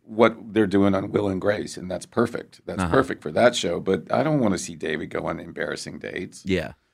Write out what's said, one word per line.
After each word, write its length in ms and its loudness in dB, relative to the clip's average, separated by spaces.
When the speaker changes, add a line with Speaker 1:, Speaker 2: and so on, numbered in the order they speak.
Speaker 1:
what 480 2
they're 140 6
doing 280 4
on 160 -2
Will 160 0
and 140 -2
Grace, 340 -2
and 160 -10
that's 140 -8
perfect. 600 -4
That's 180 -4
Speaker 2:
Uh-huh. 100 0
Speaker 1:
perfect 280 2
for 100 -8
that 240 6
show, 260 -2
but 320 0
I 100 2
don't 160 2
wanna 180 2
see 180 -8
David 340 -4
go 180 -4
on 140 -4
embarrassing 580 -8
dates. 460 -10
Speaker 2:
Yeah. 280 -2